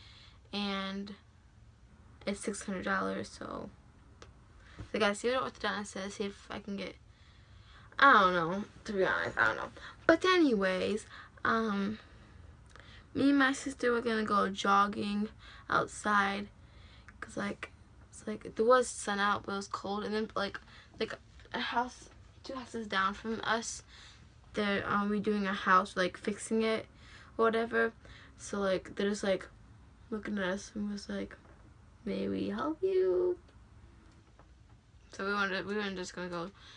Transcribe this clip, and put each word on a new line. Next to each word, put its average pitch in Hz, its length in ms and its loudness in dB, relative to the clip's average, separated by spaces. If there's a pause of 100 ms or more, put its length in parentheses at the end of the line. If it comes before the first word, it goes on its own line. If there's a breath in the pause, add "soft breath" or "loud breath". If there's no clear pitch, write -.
(500 loud breath)
and 196 640 -4 (1120)
it's 202 140 -4
six 202 220 -6
hundred 196 240 -6
dollars, 196 420 -2
so, - 400 -10 (1080 loud breath)
so - 40 -12 (120)
I 208 40 0
gotta 208 160 4
see 233 160 -4
what 254 220 -2
the - 160 -6
orthodontist 202 200 -4
says, 202 260 -10
see 208 100 -6
if - 260 -10
I 208 80 -8
can 202 180 -10
get, 190 200 -10 (1040 loud breath)
I 269 160 10
don't 190 180 8
know, 180 320 0 (200)
to 220 100 -8
be 190 100 4
honest, 92 320 0
I 110 120 6
don't 98 80 2
know. 62 160 -8 (340 loud breath)
But 330 180 6
anyways, 202 800 4 (400 loud breath)
um, 214 540 0 (1120 loud breath)
me 269 160 4
and 285 100 6
my 269 140 4
sister 269 400 -2
were 233 80 2
gonna 226 240 0
go 202 240 2
jogging 202 800 2 (400 loud breath)
outside, 202 800 0 (720 loud breath)
'cause, - 160 -12
like, - 360 -6 (380)
it's - 160 -16
like, 214 300 -8
there 220 100 4
was 247 220 6
sun - 300 -4
out, 202 260 0
but 202 80 -6
it 196 40 -2
was 196 120 -6
cold, 202 360 -4
and 202 100 -4
then, 214 200 -2
like, 196 260 -4 (400 loud breath)
like, - 180 -4 (360)
a 233 40 -4
house, 247 520 -4 (340)
two 262 100 -10
houses 233 320 -8
down 196 280 0
from 220 280 -6
us, - 400 -2 (720 loud breath)
they're, 202 360 0
um, 202 220 2
redoing 208 380 0
a 196 40 0
house, 196 440 4
like, 180 220 0
fixing 220 440 -2
it, 220 240 0 (500 loud breath)
or 226 100 4
whatever, 226 460 2 (440 loud breath)
so, - 240 -6
like, 190 340 0
they're 202 140 0
just, 208 160 -2
like, 190 240 0 (600)
looking 208 280 -4
at 190 60 0
us, 190 300 -4
and 208 180 -4
was 202 160 -10
like, 196 280 -6 (680)
"May 196 240 -4
we 196 220 -2
help 294 320 -4
you?" 370 560 2 (1700)
So 196 140 -6
we 202 60 0
wanted, 190 340 -2
we 202 80 -4
weren't 202 220 -4
just 185 180 -8
gonna 180 140 -8
go 175 220 -6 (260 loud breath)